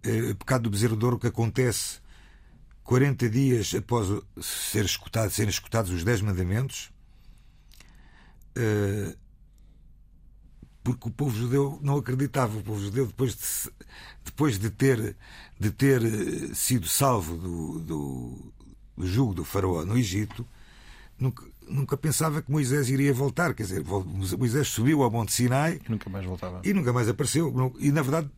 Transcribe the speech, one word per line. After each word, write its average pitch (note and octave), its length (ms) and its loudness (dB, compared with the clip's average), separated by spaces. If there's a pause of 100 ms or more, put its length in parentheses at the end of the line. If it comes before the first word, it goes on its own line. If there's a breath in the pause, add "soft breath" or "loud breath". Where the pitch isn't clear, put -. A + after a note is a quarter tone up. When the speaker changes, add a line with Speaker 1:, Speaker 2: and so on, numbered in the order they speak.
Speaker 1:
Eh, A2+ 280 0
o G2+ 40 -2
pecado B2+ 280 0
do A#2 60 0
bezerro G#2+ 260 2
de A2 100 2
ouro B2 140 2
que A#2+ 80 0
acontece A#2 720 0 (840 soft breath)
quarenta B2+ 460 2
dias B2 460 2
após G2+ 340 0
o, G2+ 160 -2 (160)
ser - 440 -2
escutado, - 440 -2
serem G#2+ 200 0
escutados G2 420 -2
os F2 120 -2
dez A2 180 2
mandamentos, G2+ 720 -2 (1600 soft breath)
eh, G#2 600 0 (1700)
porque B2 240 -2
o A#2 40 -4
povo C#3 240 -2
judeu C#3 480 0
não C#3 140 2
acreditava. C3 600 0
O G#2+ 60 -6
povo G#2 180 -4
judeu, G#2 240 0
depois A#2+ 300 -2
de - 80 -14
se, - 280 -6 (540 loud breath)
depois C#3 320 0
de G#2+ 140 -2
ter, A2 440 2 (440 loud breath)
de G#2 120 2
ter, C3+ 320 4
eh, - 520 -2
sido A2 320 0
salvo G2 500 2
do, E2 420 -6
do, C2+ 720 -8 (440)
do F2+ 80 -4
jugo G#2 300 2
do E2+ 100 -4
faraó F2+ 400 0
no G2+ 120 0
Egito, G#2+ 500 -2 (720 loud breath)
nunca, B2+ 260 -2 (220)
nunca C#3 300 -2
pensava D#3 440 0
que - 100 -12
Moisés C#3 380 2
iria C#3 240 4
voltar. C#3 400 0
Quer - 100 -4
dizer, F#2 200 -4
vol-, F#2 220 -2
Moisés G#2+ 640 0
subiu C#3 340 4
ao A#2 80 4
Monte A2+ 220 0
Sinai C3 520 2
Speaker 2:
E A#2 60 -4
nunca G#2 180 -4
mais F#2+ 160 -6
voltava. F2+ 380 -6
Speaker 1:
e G3+ 100 2
nunca C#3+ 180 2
mais A#2+ 160 2
apareceu. C#3+ 440 0
Não, B2+ 260 2
e, D3 140 2
na D3+ 100 4
verdade C#3+ 360 0